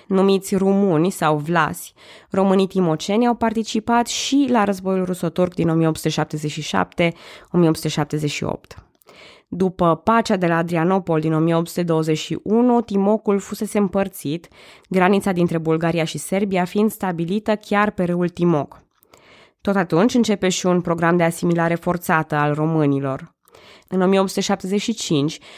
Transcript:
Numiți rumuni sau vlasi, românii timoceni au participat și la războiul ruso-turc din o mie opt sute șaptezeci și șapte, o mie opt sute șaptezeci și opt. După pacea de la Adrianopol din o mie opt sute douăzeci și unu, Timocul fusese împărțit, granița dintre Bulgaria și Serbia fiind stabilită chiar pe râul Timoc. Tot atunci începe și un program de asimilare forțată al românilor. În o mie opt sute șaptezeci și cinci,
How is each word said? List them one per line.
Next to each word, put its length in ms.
Numiți 480
rumuni 540
sau 280
vlasi, 560
românii 380
timoceni 600
au 80
participat 720
și 440
la 120
războiul 420
ruso-turc 480
din 160
o 40
mie 140
opt 80
sute 140
șaptezeci 420
și 100
șapte, 520
o 60
mie 100
opt 80
sute 120
șaptezeci 440
și 120
opt. 420
După 480
pacea 400
de 120
la 100
Adrianopol 640
din 140
o 60
mie 160
opt 120
sute 160
douăzeci 340
și 260
unu, 380
Timocul 580
fusese 380
împărțit, 720
granița 420
dintre 260
Bulgaria 460
și 140
Serbia 480
fiind 260
stabilită 640
chiar 360
pe 120
râul 260
Timoc. 520
Tot 140
atunci 380
începe 360
și 160
un 160
program 360
de 60
asimilare 520
forțată 600
al 180
românilor. 800
În 140
o 40
mie 140
opt 80
sute 140
șaptezeci 400
și 120
cinci, 460